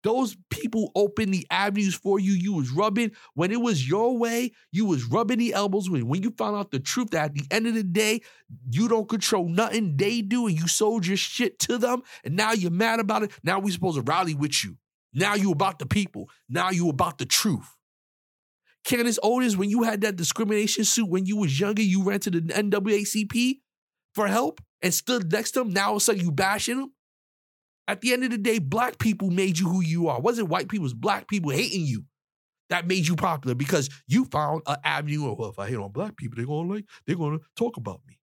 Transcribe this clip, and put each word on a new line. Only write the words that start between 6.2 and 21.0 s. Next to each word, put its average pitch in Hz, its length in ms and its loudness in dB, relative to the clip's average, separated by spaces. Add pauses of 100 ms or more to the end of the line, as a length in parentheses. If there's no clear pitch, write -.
you 226 160 -2
found 214 160 -2
out 202 160 -6
the 135 80 -2
truth 233 320 -2
that 160 140 2
at 147 100 -4
the 143 160 -4
end 226 160 0
of 226 80 0
the 220 80 0
day, 214 380 2 (500)
you 160 160 2
don't 220 220 2
control 196 400 0
nothing, 202 480 2
they 208 240 0
do, 226 260 0
and 175 100 2
you 165 120 0
sold 214 400 2
your 190 80 0
shit - 440 -2
to 240 160 0
them, 247 260 0 (200)
and 143 140 -4
now 214 160 0
you're 180 180 0
mad 226 300 2
about 214 240 0
it. 202 80 -8 (100)
Now 180 160 0
we 196 140 -2
supposed 170 240 -2
to 131 60 -2
rally 160 320 0
with 143 280 -2
you. 92 140 -10 (360)
Now 196 220 0
you 202 160 2
about 180 300 2
the 139 60 -8
people. - 440 -2 (180)
Now 175 220 0
you 175 180 2
about 160 300 0
the - 80 -4
truth. - 500 -2 (1080)
Candace 240 400 2
Otis, 233 320 4
when 202 140 0
you 233 120 2
had 220 200 0
that 214 120 0
discrimination 208 680 0
suit 214 240 2